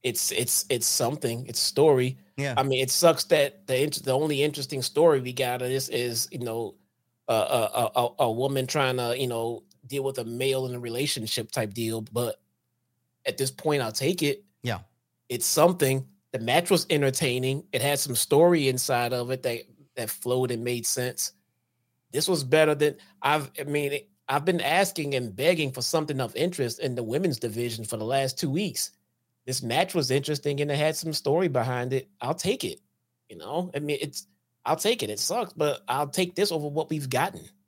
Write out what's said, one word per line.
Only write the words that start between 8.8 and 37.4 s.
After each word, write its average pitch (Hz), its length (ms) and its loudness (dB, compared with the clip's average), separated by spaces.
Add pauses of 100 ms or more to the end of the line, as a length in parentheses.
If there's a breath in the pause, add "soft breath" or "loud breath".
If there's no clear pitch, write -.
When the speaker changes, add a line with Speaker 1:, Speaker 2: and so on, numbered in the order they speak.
Speaker 1:
to, 120 200 -2
you 131 120 -2
know, 117 340 -4 (240)
deal 135 160 -4
with 135 160 -4
a - 60 -6
male 131 420 0
in 123 80 -6
a 123 60 -8
relationship 120 720 -4
type 107 200 -2
deal. 113 280 -2
But 110 400 -4 (840)
at 123 120 -4
this 131 160 -2
point, 147 300 0
I'll 110 100 -4
take 170 300 0
it. 143 200 0 (200)
Speaker 2:
Yeah. 113 180 -4 (480)
Speaker 1:
It's 120 180 -2
something. 147 600 4 (240)
The 127 80 -6
match 135 300 2
was 180 180 4
entertaining. 135 840 0
It 117 120 -2
had 143 160 2
some 131 180 -4
story 156 520 6
inside 123 440 0
of 123 180 -4
it 131 120 -4
that, 117 180 -2 (340)
that 117 160 -6
flowed 123 400 0
and 117 140 -4
made 120 220 -4
sense. - 460 -4 (800)
This 143 160 0
was 170 160 0
better 151 320 4
than 147 220 2 (240 loud breath)
I've, 143 300 0 (100)
I 139 40 -6
mean, 143 360 -2 (280)
I've 143 160 0
been 175 180 0
asking 160 520 0
and 117 220 -4
begging 151 340 2
for 127 120 -6
something 151 380 -2
of 120 140 -4
interest 135 460 -2
in 127 140 -2
the 120 80 -4
women's 135 360 -2
division 113 460 -4
for 110 140 -6
the 107 60 -6
last 131 340 0
two 156 120 -2
weeks. - 420 -4 (520)
This 127 180 -4
match 123 320 0
was 139 160 2
interesting 143 500 0
and 147 100 0
it 143 80 0
had 156 180 2
some 160 160 -6
story 160 360 2
behind 127 440 0
it. 131 160 -2 (120)
I'll 131 140 -2
take 190 300 -2
it. - 160 -6 (480)
You 101 80 -18
know, 143 380 -6
I 143 60 -2
mean, 147 200 -2
it's, - 260 -8 (380)
I'll 147 120 2
take 220 260 0
it. 104 80 -4
It 104 80 -6
sucks, - 340 -2
but 147 360 0
I'll 139 200 0
take 180 260 -2
this 196 180 0
over 151 160 -2
what 151 200 -4
we've 143 220 -4
gotten. 160 320 0 (260)